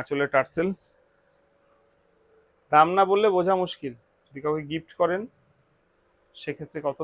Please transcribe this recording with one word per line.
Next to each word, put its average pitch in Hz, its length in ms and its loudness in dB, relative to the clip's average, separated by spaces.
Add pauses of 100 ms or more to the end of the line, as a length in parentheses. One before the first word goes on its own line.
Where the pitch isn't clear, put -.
আঁচলের 139 340 -2
টার্সেল। 151 340 0 (2000)
দাম 156 240 8
না 196 140 4
বললে 208 160 2 (100)
বোঝা 180 260 2
মুশকিল, 143 320 -8 (320)
যদি 139 180 -20
কাউকে 151 260 -2
গিফট 160 200 -8 (100)
করেন 175 200 0 (1200)
সেক্ষেত্রে 151 440 -10
কত 139 180 -4